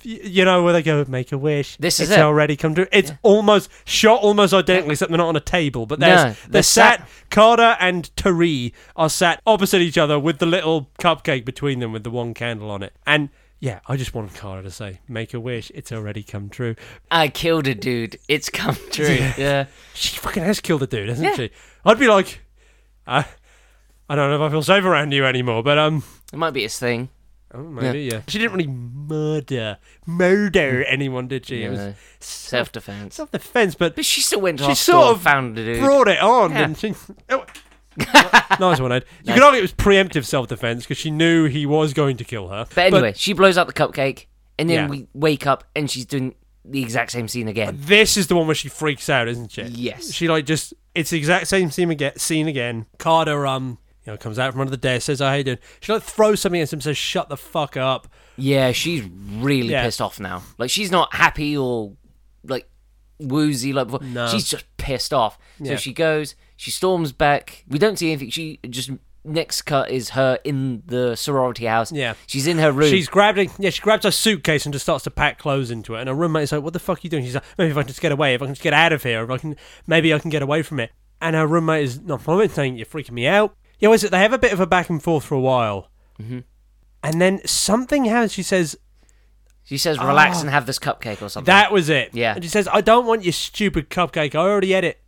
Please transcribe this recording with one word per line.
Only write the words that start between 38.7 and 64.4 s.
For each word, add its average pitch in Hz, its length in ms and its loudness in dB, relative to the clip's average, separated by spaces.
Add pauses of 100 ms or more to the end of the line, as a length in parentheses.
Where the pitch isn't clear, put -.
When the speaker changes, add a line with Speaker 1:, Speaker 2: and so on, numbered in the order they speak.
Speaker 1:
one, 127 120 -2
Ed. 127 140 0 (180)
You - 40 -10
Speaker 2:
Nice. 226 80 2
Speaker 1:
could 254 80 8
argue 277 160 8
it - 20 2
was 185 120 -2
preemptive 190 520 2
self-defense 120 600 -4
'cause 143 120 -6
she 156 140 -6
knew 160 340 4
he 147 200 -2
was 151 280 2
going 139 240 0
to 117 60 -10
kill 101 260 -10
her. 104 260 -8
Speaker 2:
But 180 180 4
anyway, 120 180 4
Speaker 1:
But - 60 -10
Speaker 2:
she 202 160 -2
blows 185 240 6
up 175 100 2
the 131 60 -14
cupcake, 139 520 -4 (340)
and 160 100 -2
then 170 60 2
Speaker 1:
Yeah. 107 120 0
Speaker 2:
we 139 260 -10
wake 147 340 0
up 135 160 0 (120)
and 151 140 -4
she's 127 160 -8
doing 131 300 -6 (280)
the 135 180 -8
exact 117 300 -4
same 120 160 -6
scene 117 200 -6
again. 107 320 -4
Speaker 1:
This 202 380 4
is 185 100 0
the 180 80 2
one 165 120 2
where 156 80 0
she 143 140 -8
freaks 151 400 -6
out, 123 180 0
isn't 120 240 -8
she? - 120 -12
Speaker 2:
Yes. 120 480 -10
Speaker 1:
She, 170 160 -4
like, 160 180 0
just, 156 280 -4 (200)
it's 170 180 -4
the 170 60 -2
exact 165 300 0
same 190 240 0
scene 170 200 -2
aga-, 139 280 -4
scene 156 280 -2
again. 120 380 -6 (120)
Carter, 156 480 0
um, 131 320 -6 (280)
you 110 80 -12
know, 107 40 -10
comes 110 220 -10
out 131 140 -2
from 131 80 -4
under 135 100 -4
the 135 60 -6
desk, 123 280 -2
says, 139 160 -4
"Oh, 139 60 0
how 135 80 0
you 143 80 -2
doing?" 127 140 -4 (220)
She, - 140 -6
like, 220 100 -2
throws 214 380 2
something 175 200 -2
at 143 120 -4
him, 147 80 -10
says, 143 160 -4
"Shut - 320 -6
the 143 80 -10
fuck - 400 -6
up." 131 300 -2 (300)
Speaker 2:
Yeah, 135 340 2
she's 156 320 -4 (340)
really 127 340 0
Speaker 1:
Yeah. 135 120 0
Speaker 2:
pissed 117 180 -4
off 104 180 -6
now. 90 240 -8 (140)
Like, 123 120 -4
she's 196 220 -4
not 175 240 2
happy 147 400 0
or, 120 380 -4 (500)
like, 127 240 -8 (520)
woozy 139 540 -2
like 131 140 -2
before. 131 180 -8
Speaker 1:
No. 120 220 -6
Speaker 2:
She's 117 220 -2